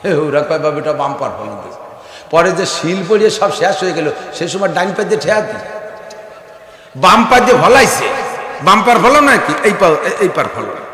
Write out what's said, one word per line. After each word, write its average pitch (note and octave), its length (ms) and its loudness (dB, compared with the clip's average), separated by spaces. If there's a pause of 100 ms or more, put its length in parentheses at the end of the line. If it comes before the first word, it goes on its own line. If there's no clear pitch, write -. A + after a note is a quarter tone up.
হে, F#3+ 100 0
ওরা D3 260 0
কয়, C#3 180 -2
"বাবা, D3+ 200 -2
এটা D3+ 140 -4
বাম্পার C#3 460 -4
ফলন G2+ 240 -12
দিয়েছে।" - 160 -16 (520)
পরে F3 220 2
যে F3+ 140 -2
শিল F3+ 420 -4
পড়িয়ে G#3+ 220 4
সব G3 260 -2
শেষ F#3+ 260 0
হয়ে F#3 100 -2
গেল, D3+ 180 -2 (280)
সে E3+ 100 -4
সময় F#3+ 200 -2
ডাইন F3 280 -2
পা G#3+ 60 -4
দিয়ে F#3+ 180 -2
ঠেয়া G#3 200 0
দি, - 180 -8 (1400)
বাম G3 340 6
পা B3 100 6
দিয়ে B3 220 4
ফলাইছে, B3 420 4 (580)
বাম্পার G#3+ 360 4
ফলন C#4 300 4
নয় B3 180 4
কি? - 80 -2 (100)
এই G#3+ 160 4
পা, F#3+ 60 6
এ-, F3 360 0
এই F#3 60 2
পার D3+ 160 -2 (100)
ফলন। A2 220 -10 (180)